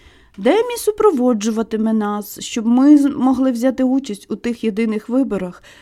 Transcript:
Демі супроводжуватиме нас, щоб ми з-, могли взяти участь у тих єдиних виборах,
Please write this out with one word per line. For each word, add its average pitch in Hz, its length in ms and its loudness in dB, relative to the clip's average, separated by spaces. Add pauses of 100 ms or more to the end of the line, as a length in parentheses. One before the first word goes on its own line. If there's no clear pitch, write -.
(380)
Демі 427 400 0
супроводжуватиме 226 1160 0
нас, 208 460 -4
щоб - 280 -6
ми 262 300 6
з-, 277 120 2
могли 262 420 0
взяти 262 320 0
участь 262 460 -2
у 214 60 -6
тих 233 280 -8
єдиних 220 460 -2
виборах, 214 540 -2 (180)